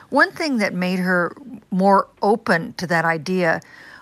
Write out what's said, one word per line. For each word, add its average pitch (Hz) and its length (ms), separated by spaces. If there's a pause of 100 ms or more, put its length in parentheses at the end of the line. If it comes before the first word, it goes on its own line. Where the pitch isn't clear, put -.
one 311 220
thing 294 260
that 208 160
made 180 260
her 180 360 (360)
more 196 360 (140)
open 202 520
to 175 140
that 165 180
idea 170 560 (400)